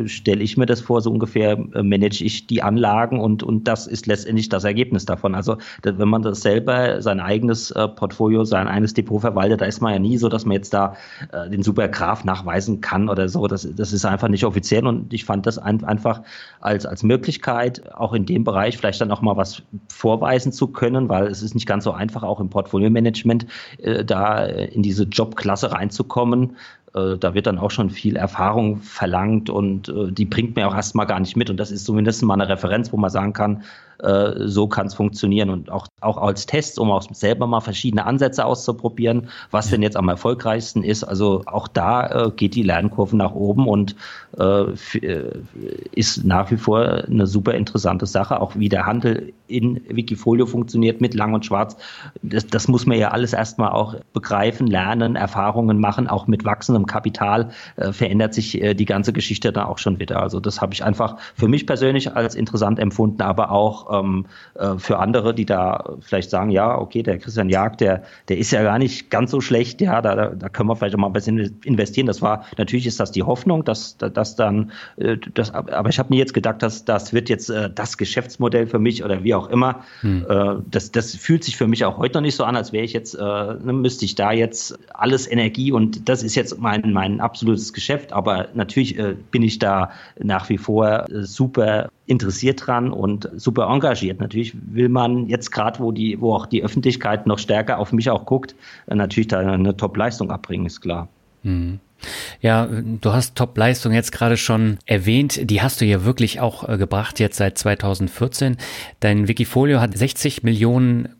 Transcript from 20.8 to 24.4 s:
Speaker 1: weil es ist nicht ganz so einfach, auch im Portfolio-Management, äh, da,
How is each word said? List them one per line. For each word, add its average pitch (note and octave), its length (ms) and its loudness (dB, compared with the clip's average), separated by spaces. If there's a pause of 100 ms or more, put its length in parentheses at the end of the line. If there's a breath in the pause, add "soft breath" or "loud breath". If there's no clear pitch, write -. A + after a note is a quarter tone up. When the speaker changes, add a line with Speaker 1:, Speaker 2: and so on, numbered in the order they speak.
Speaker 1:
weil G2 160 2
es G2+ 160 -6
ist A2 120 -6
nicht A2+ 120 -2
ganz G2+ 180 -2
so G#2 80 0
einfach, G#2+ 300 -6
auch G#2+ 180 -4
im F#2 80 -2
Portfolio-Management, A2+ 1000 2 (360 loud breath)
äh, A2 200 -2
da, G#2 440 2